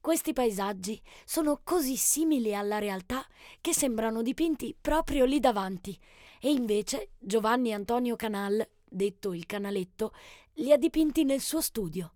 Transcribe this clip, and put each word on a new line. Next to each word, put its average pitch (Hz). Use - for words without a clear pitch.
Questi 311
paesaggi 202
sono 302
così 277
simili 277
alla 208
realtà 208
che 339
sembrano 226
dipinti 320
proprio 285
lì 269
davanti. 196
E 262
invece 214
Giovanni 226
Antonio 233
Canal, 208
detto 190
il 170
Canaletto, 202
li 262
ha 294
dipinti 311
nel 269
suo -
studio. 180